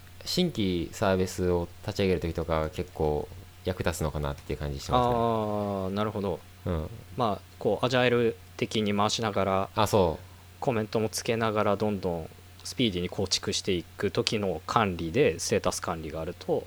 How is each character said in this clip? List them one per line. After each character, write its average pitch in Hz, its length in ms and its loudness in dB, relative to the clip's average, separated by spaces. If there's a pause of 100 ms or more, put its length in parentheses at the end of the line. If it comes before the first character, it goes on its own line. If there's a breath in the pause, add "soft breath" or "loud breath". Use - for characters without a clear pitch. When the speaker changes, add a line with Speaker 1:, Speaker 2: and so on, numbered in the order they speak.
(240)
Speaker 1:
新 180 240 0
規 92 440 0
サ 101 200 2
ー 95 40 4
ビ 92 100 4
ス 92 240 0
を 87 180 2 (180)
立 107 100 -4
ち - 40 0
上 101 80 4
げ 92 60 4
る 80 60 0
時 82 140 -2
と 80 100 -2
か 80 300 0
結 87 180 -6
構 76 340 0 (380)
役 92 180 -2
立 87 160 0
つ - 40 -4
の 78 80 0
か 78 100 -4
な 71 120 -2
っ 69 40 -10
て - 160 -8
い 73 40 -4
う - 20 -4
感 73 140 -4
じ 69 80 -6
し - 100 -8
ま 123 120 4
す 120 60 2
ね。 120 60 2
Speaker 2:
あ - 20 0
ー、 104 760 0
な 101 140 0
る 110 60 -2
ほ 104 100 -4
ど。 92 200 -2 (260)
Speaker 1:
う 92 40 0
ん。 80 200 -2 (260)
Speaker 2:
ま 107 240 0
あ、 - 0 - (180)
こ 107 240 2
う、 127 40 4
ア - 20 2
ジ 127 80 2
ャ 123 100 6
イ 123 40 4
ル 120 260 2 (220)
的 113 240 0
に 104 120 2
回 104 160 4
し 117 120 -2
な 107 100 0
が 98 120 0
ら、 95 300 2
Speaker 1:
あ、 107 120 2
そ 90 340 4
う。 - 60 -18 (340)
Speaker 2:
コ 139 120 0
メ 110 100 2
ン 110 40 -4
ト 110 140 0
も 107 80 2
つ - 160 -8
け 117 120 0
な 110 160 2
が 107 120 2
ら、 101 120 4
ど 107 140 2
ん 98 100 -2
ど 92 100 -2
ん 82 200 -4 (340)
ス - 120 -10
ピ 120 120 4
ー - 20 0
デ 87 60 -2
ィ - 40 -2
ー - 20 0
に 90 60 0
構 95 180 -2
築 - 280 -2
し - 80 -4
て 101 100 0
い 85 100 0
く - 280 -4
時 113 280 0
の 92 280 -2
管 101 300 4
理 82 160 -4
で、 101 260 4
ス - 100 -4
テ 104 100 4
ー - 20 -4
タ 92 120 0
ス - 80 -4
管 85 220 -4
理 78 80 -8
が 80 100 -6
あ 80 40 -6
る 87 140 -6
と - 280 -2